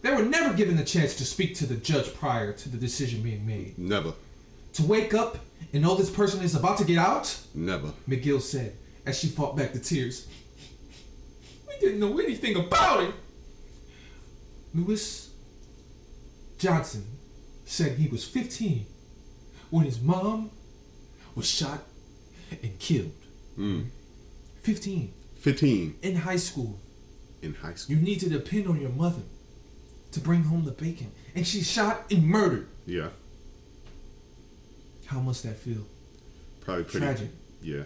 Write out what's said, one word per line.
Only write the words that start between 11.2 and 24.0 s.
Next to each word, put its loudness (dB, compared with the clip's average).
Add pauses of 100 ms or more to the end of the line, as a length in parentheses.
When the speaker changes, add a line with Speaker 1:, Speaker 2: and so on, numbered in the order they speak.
Speaker 1:
"We -12
didn't 4
know 2
anything 0
about 6
it." -2 (1600)
Lewis -2 (1300)
Johnson 0 (600)
said 0
he 4
was -2
fifteen -2 (840)
when 6
his -2
mom 2 (840)
was 0
shot -2 (800)
and -6
killed. 0 (460)
Speaker 2:
Mm. -2 (720)